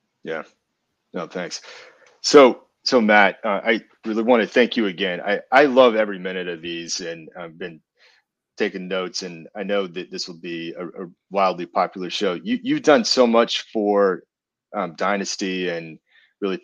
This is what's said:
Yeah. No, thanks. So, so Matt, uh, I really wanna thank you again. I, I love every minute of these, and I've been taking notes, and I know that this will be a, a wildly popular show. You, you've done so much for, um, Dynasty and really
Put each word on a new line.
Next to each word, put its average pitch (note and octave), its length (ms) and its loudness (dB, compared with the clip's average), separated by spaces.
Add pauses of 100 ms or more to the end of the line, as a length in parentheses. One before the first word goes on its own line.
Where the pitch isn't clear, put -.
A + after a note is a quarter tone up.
(240)
Yeah. D#2+ 200 -8 (680)
No, F2 140 -8
thanks. - 360 -10 (600)
So, C3+ 420 8 (180)
so B2+ 180 2
Matt, G#2 440 6
uh, G2+ 180 0
I A2+ 200 0 (220)
really A2 180 -4
wanna A2 240 4
thank - 300 2
you A2 100 0
again. F2+ 340 -4
I, - 200 -2 (120)
I C#3+ 140 6
love B2 280 4
every G#2 240 -2
minute F#2 300 -8
of E2+ 120 -8
these, E2+ 400 -10
and E2 280 -12 (100)
I've E2 200 -16
been E2+ 220 -14 (840)
taking F#2 240 -6
notes, F#2 340 -6
and E2 260 -14 (120)
I - 20 -8
know G2 240 -2
that F2+ 240 -12
this - 180 -12
will E2+ 120 -16
be E2+ 380 -10
a, F2+ 80 -10
a F#2 200 -14 (240)
wildly F#2 360 -2
popular F2+ 440 -4
show. F#2+ 240 -2
You, G#2+ 280 -6
you've C#3+ 200 -4 (100)
done A#2+ 120 4
so B2 220 2
much A#2 260 2 (200)
for, G2+ 500 2 (540)
um, F2+ 200 -6
Dynasty F#2+ 720 -4
and E2 280 -10 (440)
really F#2+ 220 -4